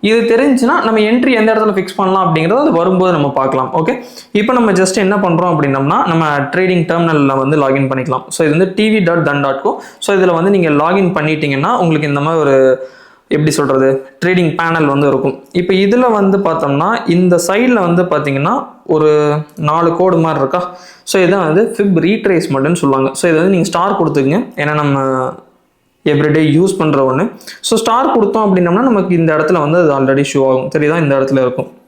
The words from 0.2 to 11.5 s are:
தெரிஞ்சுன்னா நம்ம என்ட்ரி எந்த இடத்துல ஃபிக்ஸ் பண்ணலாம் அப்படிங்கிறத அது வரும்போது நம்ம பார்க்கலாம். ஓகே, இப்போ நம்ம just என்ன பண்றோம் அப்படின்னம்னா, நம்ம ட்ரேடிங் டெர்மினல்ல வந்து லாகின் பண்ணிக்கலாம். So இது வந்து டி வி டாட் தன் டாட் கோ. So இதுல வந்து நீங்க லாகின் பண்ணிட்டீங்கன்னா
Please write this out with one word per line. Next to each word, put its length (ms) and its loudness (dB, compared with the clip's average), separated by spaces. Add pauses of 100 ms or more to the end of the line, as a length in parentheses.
தெரிஞ்சுன்னா 420 2 (120)
நம்ம 140 2 (100)
என்ட்ரி 300 2
எந்த 140 4
இடத்துல 240 0
ஃபிக்ஸ் 220 -6
பண்ணலாம் 260 2
அப்படிங்கிறத 380 0
அது 160 2
வரும்போது 380 2
நம்ம 200 0
பார்க்கலாம். 320 -2 (100)
ஓகே, 140 -2 (460)
இப்போ 180 0
நம்ம 220 2
just 240 0
என்ன 120 0 (100)
பண்றோம் 280 0
அப்படின்னம்னா, 460 0 (100)
நம்ம 160 2 (300)
ட்ரேடிங் 340 0
டெர்மினல்ல 540 0
வந்து 180 0
லாகின் 300 0
பண்ணிக்கலாம். 340 -4 (100)
So 120 -4
இது 80 0
வந்து 120 2 (120)
டி 160 2
வி 120 2
டாட் 220 0
தன் 160 -2
டாட் 180 -4
கோ. 80 0 (340)
So 120 0
இதுல 220 2
வந்து 180 2
நீங்க 140 0 (100)
லாகின் 340 0
பண்ணிட்டீங்கன்னா 560 -2 (120)